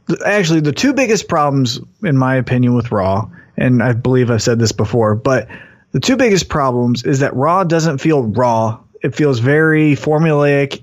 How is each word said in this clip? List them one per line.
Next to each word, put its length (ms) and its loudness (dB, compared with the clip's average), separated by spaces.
Th-, 180 -4
actually, 360 2
the 100 0
two 220 -2
biggest 340 0
problems, 520 0
in 160 0
my 180 0
opinion, 380 0
with 180 -2
Raw, 380 -2
and 280 2
I 100 0
believe 380 0
I've 100 0
said 160 0
this 140 0
before, 420 0
but 340 -2
the 80 -2
two 180 0
biggest 320 2
problems 540 0
is 160 0
that 160 -2
Raw 280 0
doesn't 360 0
feel 240 0
Raw. 560 0
It 100 -4
feels 240 0
very 580 2
formulaic 880 0